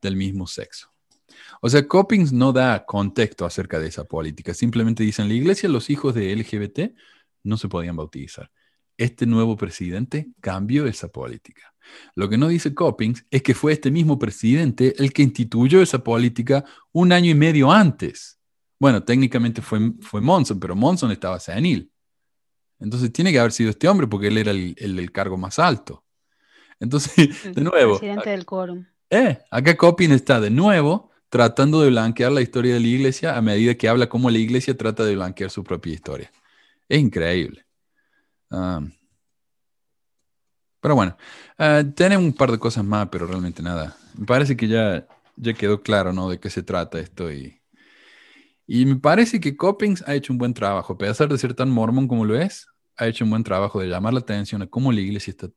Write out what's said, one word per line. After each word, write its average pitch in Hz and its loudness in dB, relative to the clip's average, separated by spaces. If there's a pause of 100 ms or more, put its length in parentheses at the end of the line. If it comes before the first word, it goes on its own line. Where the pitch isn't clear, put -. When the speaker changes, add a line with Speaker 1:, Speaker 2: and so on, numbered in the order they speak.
Speaker 1:
del 98 -4
mismo 95 -6
sexo". - -16 (680)
O 117 -2
sea, 143 4
Coppins 190 2
no 127 2
da 123 0
contexto 101 -2
acerca 85 -6
de 80 -6
esa - -12
política. 80 -10
Simplemente 113 -2
dicen, 107 -2
"La 104 -2
iglesia, 185 0
los 127 -2
hijos 139 -2
de 101 -4
L 107 -4
G 104 -8
B 104 -6
T 180 -8 (480)
no 107 -4
se 110 -6
podían 87 -6
bautizar. - -14 (480)
Este 120 -4
nuevo 113 2
presidente 101 -8 (120)
cambió 104 -2
esa - -8
política". - -16 (400)
Lo 95 -4
que 107 0
no 147 4
dice 160 0
Coppins 123 -2
es 135 0
que 127 2
fue 151 0
este 151 -2
mismo 156 2
presidente 123 0
el 139 0
que 147 4
instituyó 127 4
esa 135 0
política 120 0 (280)
un 175 4
año 175 4
y - 4
medio 147 6
antes. 165 2 (400)
Bueno, 127 4
técnicamente 120 0
fue, 110 -2
fue - -8
Monson, 131 2
pero 90 -6
Monson 135 0
estaba 92 -6
senil. 123 -4 (920)
Entonces 120 -4
tiene 185 0
que 139 4
haber 117 4
sido 113 0
este 127 0
hombre 185 4
porque 104 -2
él 110 2
era 104 0
el, 90 -4
el 98 -6
del 87 -8
cargo 95 -4
más 92 -8
alto. 156 0 (760)
Entonces, 143 -4
<laughs> 147 0
Speaker 2:
El 185 -12
Speaker 1:
de 139 -4
nuevo, 127 4
Speaker 2:
presidente - -8
Speaker 1:
ac-, - -4
Speaker 2:
del 185 -8
quórum. 180 -10 (240)
Speaker 1:
eh, 202 2 (120)
acá 139 4
Coppins 175 6
está 123 4
de 104 0
nuevo 165 2 (180)
tratando 139 4
de 139 6
blanquear 117 2
la 139 2
historia 123 0
de 120 2
la 117 2
iglesia 135 0
a 117 -2
medida 110 2
que 113 -2
habla 120 2
cómo 123 0
la 113 2
iglesia 127 -2
trata 110 -2
de 104 0
blanquear 92 -6
su 98 -12
propia 85 -8
historia. 71 -14 (560)
Es 147 2
increíble. 87 -2 (840)
Ah, 90 -6 (2000)
pero 147 2
bueno, 92 0 (400)
ah, 151 4 (100)
tenemos 185 4
un 147 2
par 131 2
de 113 0
cosas 117 -4
más, 104 -2
pero 87 -6
realmente 90 -6
nada. 82 -8 (220)
Me 104 -10
parece 131 2
que 110 -2
ya, 107 0 (300)
ya 113 -4
quedó 104 -2
claro, 95 0
¿no? 92 -4
de 90 -8
qué 101 -12
se - -8
trata 87 -6
esto 82 -10
y, 71 -16 (1080)
y 123 2
me 135 2
parece 196 2
que 143 -4
Coppins 196 -2
ha 143 -2
hecho 139 -4
un 123 -2
buen 123 -2
trabajo, 98 -4
a 92 -16
pesar 107 -2
de 143 -2
ser 127 -4
tan 127 -2
mormón 120 0
como 113 -2
lo 110 0
es, - -8 (280)
ha 117 -4
hecho 113 -4
un 110 0
buen 113 -2
trabajo 98 -4
de 92 -6
llamar 95 -4
la 131 -2
atención 104 -8
a 92 -10
cómo 131 -2
la 107 0
iglesia 98 -8
está - -14